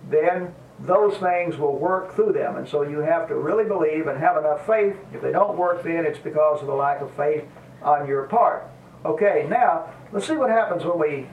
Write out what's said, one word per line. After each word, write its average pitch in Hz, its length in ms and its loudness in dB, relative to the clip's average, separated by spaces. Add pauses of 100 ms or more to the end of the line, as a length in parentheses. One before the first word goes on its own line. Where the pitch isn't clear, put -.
then 175 460 0 (240)
those 190 400 2
things 175 400 0
will 143 180 0
work 185 360 -2
through 208 200 2
them. - 240 -2
And 127 100 -8
so 147 160 -2
you 147 180 -4
have 160 280 0
to 147 60 -4
really 202 300 0
believe 160 440 0
and 139 100 -4
have 170 180 2
enough 151 300 0
faith. 202 300 2 (160)
If - 100 -12
they - 80 -2
don't - 260 2
work, 175 260 0
then 165 220 -2
it's 147 140 -2
because 151 440 0
of 135 60 -6
a 135 60 -2
lack 139 260 0
of 135 120 -8
faith 151 320 -2 (380)
on 143 240 2
your 135 180 -2
part. - 400 2 (400)
Okay, 180 440 2
now, 208 360 2 (280)
let's 202 140 -4
see 311 100 0
what 254 140 0
happens 214 340 0
when 175 140 0
we 143 340 -2